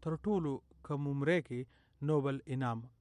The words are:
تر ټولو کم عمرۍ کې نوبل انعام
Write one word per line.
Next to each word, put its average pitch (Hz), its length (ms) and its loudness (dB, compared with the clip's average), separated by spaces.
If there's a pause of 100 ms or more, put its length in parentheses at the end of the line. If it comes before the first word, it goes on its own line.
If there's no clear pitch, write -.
تر 160 200 -4
ټولو 185 260 2 (380)
کم 143 240 -2
عمرۍ 143 360 2
کې 123 120 -4 (480)
نوبل 139 280 4 (100)
انعام 127 340 -2 (200)